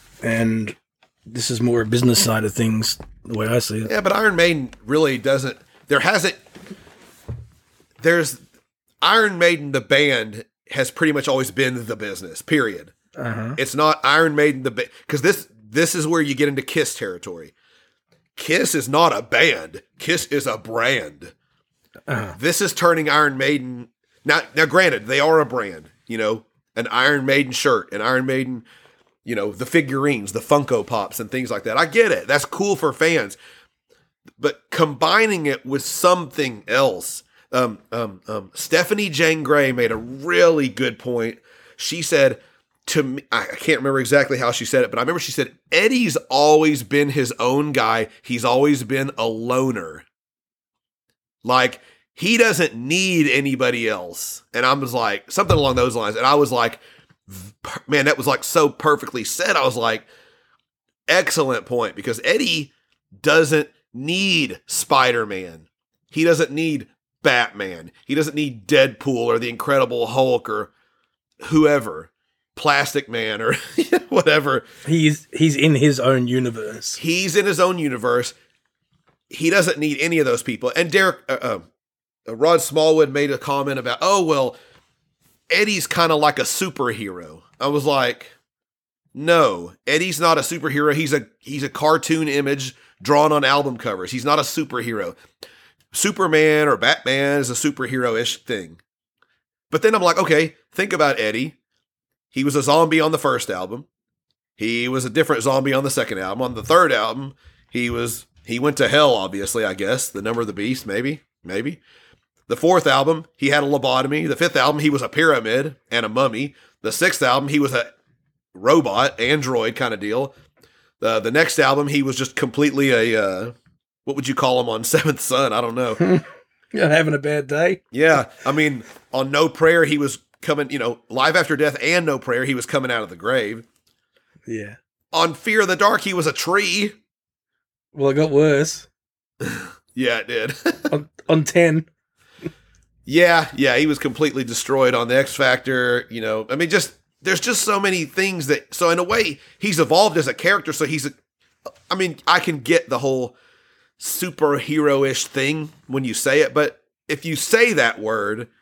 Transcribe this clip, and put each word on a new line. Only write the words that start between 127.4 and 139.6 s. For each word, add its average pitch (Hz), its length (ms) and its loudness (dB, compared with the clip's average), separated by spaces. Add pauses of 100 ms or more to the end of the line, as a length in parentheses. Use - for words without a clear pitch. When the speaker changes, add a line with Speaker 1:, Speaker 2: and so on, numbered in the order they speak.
Speaker 1:
day. 165 440 0
Speaker 2:
Yeah. 143 360 2 (180)
I 131 80 0
mean, 147 300 0 (320)
on 135 160 -2
No 151 180 2
Prayer, 160 380 4
he 151 100 0
was 143 220 -2 (240)
coming, 147 260 -2
you 135 120 -6
know, 117 180 -2 (100)
Live 135 280 2
After 156 200 2
Death 143 240 0
and 170 240 0
No 147 140 -2
Prayer, 127 260 -2
he 135 120 -2
was 120 100 -6
coming 131 240 -2
out 117 140 -2
of 92 40 -12
the 90 80 -18
grave. 113 500 -4 (800)
Speaker 1:
Yeah. 107 280 -10 (360)
Speaker 2:
On 165 220 0
Fear 214 300 0
of 190 60 2
the 185 80 0
Dark, 208 260 0
he 196 100 -6
was 175 140 -2
a 151 80 -2
tree. 202 580 -2 (1000)
Speaker 1:
Well, 139 160 0
it 135 40 -2
got 156 160 2
worse. 147 580 2 (520)
Speaker 2:
<laughs> - 80 -6 (460)